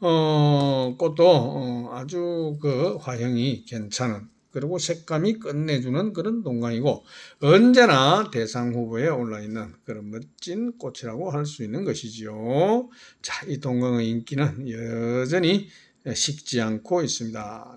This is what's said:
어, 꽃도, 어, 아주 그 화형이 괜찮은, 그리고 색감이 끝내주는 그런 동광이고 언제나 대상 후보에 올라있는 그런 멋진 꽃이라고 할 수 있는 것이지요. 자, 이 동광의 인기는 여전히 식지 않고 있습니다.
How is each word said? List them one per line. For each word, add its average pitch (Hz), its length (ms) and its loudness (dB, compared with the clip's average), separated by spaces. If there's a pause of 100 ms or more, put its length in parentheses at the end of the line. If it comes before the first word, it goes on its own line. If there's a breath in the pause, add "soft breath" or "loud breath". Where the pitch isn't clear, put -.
어, 147 960 4
꽃도, 165 260 2
어, 127 680 4
아주 160 680 -4
그 147 360 0
화형이 123 720 -2
괜찮은, 107 640 -6 (220)
그리고 151 280 -4
색감이 165 600 -2
끝내주는 147 760 -2
그런 214 280 -4
동광이고 120 600 -2 (380 loud breath)
언제나 196 880 8
대상 120 420 -2
후보에 117 360 -2
올라있는 107 640 -6 (100)
그런 107 260 -12
멋진 202 680 -8
꽃이라고 127 520 -8
할 147 140 -2
수 147 180 -8
있는 120 220 -6
것이지요. 117 1040 -2 (340 soft breath)
자, - 240 -10
이 147 140 -6
동광의 123 480 0
인기는 127 640 -4
여전히 127 1000 0 (460 loud breath)
식지 143 460 -4
않고 110 420 0
있습니다. 113 720 -8